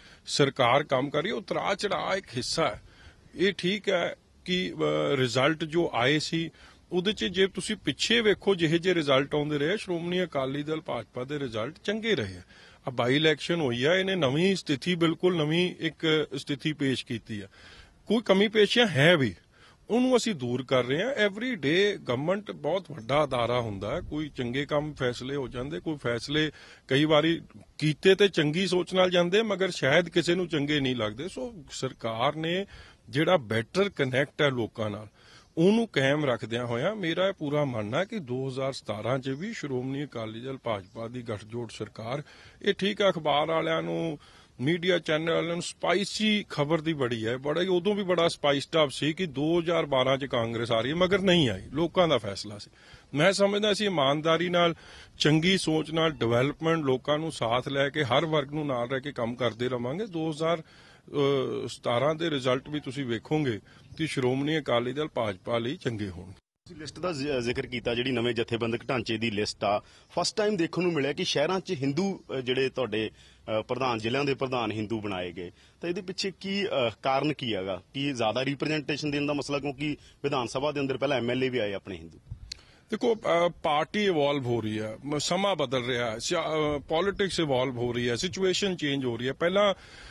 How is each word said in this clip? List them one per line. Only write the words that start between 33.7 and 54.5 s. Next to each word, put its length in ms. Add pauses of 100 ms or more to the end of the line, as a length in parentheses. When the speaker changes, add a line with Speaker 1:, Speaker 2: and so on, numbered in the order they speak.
Speaker 1:
ਕਨੈਕਟ 520
ਹੈ 80
ਲੋਕਾਂ 400
ਨਾਲ, 180 (500)
ਉਹਨੂੰ 300
ਕਾਇਮ 380
ਰੱਖਦਿਆਂ 400
ਹੋਇਆਂ 300
ਮੇਰਾ 320
ਇਹ 60
ਪੂਰਾ 320
ਮੰਨਣਾ 400
ਕਿ 140
ਦੋ 300
ਹਜ਼ਾਰ 240
ਸਤਾਰਾਂ 460
'ਚ 100
ਵੀ 240
ਸ਼੍ਰੋਮਣੀ 500
ਅਕਾਲੀ 380
ਦਲ 160
ਭਾਜਪਾ 500
ਦੀ 140
ਗੱਠਜੋੜ 500
ਸਰਕਾਰ, 520 (380)
ਇਹ 120
ਠੀਕ 280
ਹੈ 80
ਅਖਬਾਰ 380
ਵਾਲਿਆਂ 340
ਨੂੰ, 380 (420)
ਮੀਡੀਆ 380
ਚੈਨਲ 340
ਵਾਲਿਆਂ 200
ਨੂੰ 80
ਸਪਾਈਸੀ 880
ਖਬਰ 320
ਦੀ 120
ਬੜੀ 340
ਹੈ, 100
ਬੜਾ 240
ਹੀ, 60
ਉਦੋਂ 280
ਵੀ 80
ਬੜਾ 240
ਸਪਾਈਸਡ 560
ਅਪ 80
ਸੀ 220
ਕਿ 120
ਦੋ 340
ਹਜ਼ਾਰ 260
ਬਾਰਾਂ 320
'ਚ 80
ਕਾਂਗਰਸ 460
ਆ 100
ਰਹੀ 80
ਹੈ, 60
ਮਗਰ 240
ਨਹੀਂ 300
ਆਈ, 120 (100)
ਲੋਕਾਂ 360
ਦਾ 100
ਫੈਸਲਾ 400
ਸੀ। 140 (420)
ਮੈਂ 200
ਸਮਝਦਾ 380
ਅਸੀਂ 140
ਇਮਾਨਦਾਰੀ 640
ਨਾਲ, 260 (420)